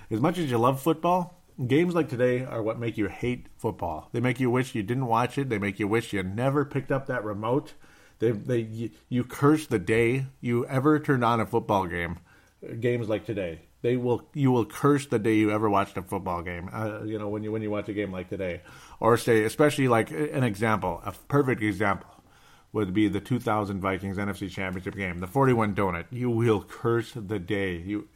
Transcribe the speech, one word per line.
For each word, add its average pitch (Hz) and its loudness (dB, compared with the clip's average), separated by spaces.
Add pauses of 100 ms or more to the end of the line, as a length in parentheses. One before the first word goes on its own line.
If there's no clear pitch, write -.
(120)
as 110 0
much 170 2
as 156 -2
you 120 2
love 131 2
football, 175 0 (240)
games 165 4
like 151 2
today 123 2
are 117 -6
what 113 -4
make 117 -4
you 104 0
hate 120 -4 (100)
football. 87 -6
They 123 -2
make 123 0
you 127 2
wish 127 0
you 110 -2
didn't 123 -2
watch 117 2
it. 139 -4
They 113 0
make 101 -2
you 104 0
wish 113 0
you 101 -2
never 127 0
picked 139 -6
up 131 -2
that 123 -4
remote. 110 -4 (460)
They, 117 4
they, 120 -2
you, 110 -6 (200)
you 123 0
curse 151 2
the 113 0
day 117 2 (140)
you 120 0
ever 143 4
turned 135 2
on 117 4
a 104 0
football 104 2
game. 85 -4 (600)
Games 120 0
like 107 -2
today, 92 -6 (200)
they 123 2
will, 120 0
you 135 4
will 120 4
curse 143 2
the 123 0
day 110 2
you 107 4
ever 107 0
watched 98 0
a 92 -8
football 90 -6
game. 87 -8
Uh, 110 -6
you 110 -6
know, 104 -6
when 107 -4
you, 107 -6
when 110 -4
you 107 -4
watch 104 -4
a 110 -6
game 98 -2
like 92 -8
today, 92 -6 (380)
or 113 4
say, 113 4
especially 139 2
like 113 2
an 151 -2
example, 101 0
a 98 -8 (160)
perfect 131 2
example 101 0 (640)
would 101 -2
be 104 4
the 95 -2
two 123 -2
thousand 104 -2
Vikings 95 -2
N 101 -2
F 95 -6
C 98 -6
Championship 92 -6
game, 90 -6
the 92 -4
forty-one 117 2
donut. 90 -2
You 123 -4
will 113 4
curse 117 -2
the 104 -6
day 95 -2
you 101 -6